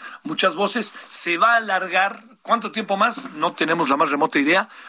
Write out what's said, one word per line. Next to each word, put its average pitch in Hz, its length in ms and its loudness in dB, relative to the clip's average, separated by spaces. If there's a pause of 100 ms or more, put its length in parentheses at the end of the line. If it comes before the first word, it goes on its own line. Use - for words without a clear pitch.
(240)
muchas 156 320 0
voces, 202 360 -2 (160)
se 170 300 2
va 226 160 4
a - 20 6
alargar, 190 680 0 (200)
¿cuánto 220 280 -2
tiempo 202 280 -2
más? 220 340 0
No 160 220 -2
tenemos 160 340 0
la 139 80 2
más 151 140 2
remota 151 280 0
idea, 175 300 2 (200)